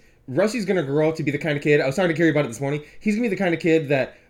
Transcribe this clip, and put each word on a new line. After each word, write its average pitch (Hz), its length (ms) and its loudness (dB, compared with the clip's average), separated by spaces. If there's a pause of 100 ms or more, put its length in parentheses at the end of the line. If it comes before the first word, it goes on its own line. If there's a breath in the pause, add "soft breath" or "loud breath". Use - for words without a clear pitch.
(280 soft breath)
Rusty's 202 360 0
gonna 180 200 0
grow 151 260 0
up 160 60 -6
to 160 80 -6
be 143 80 0
the 143 60 -4
kind 151 200 -2
of 147 40 -6
kid, 147 180 4
I 131 60 0
was 135 100 -2
talking 185 120 2
to 160 60 0
Carrie 165 160 4
about 143 160 0
it - 20 -8
this 113 120 -12
morning, 147 220 -4 (180 loud breath)
he's 214 160 0
gonna 240 120 -2
be 214 60 -2
the 180 60 -8
kind 175 140 0
of 160 60 -6
kid 160 280 2
that, 135 280 0 (140 loud breath)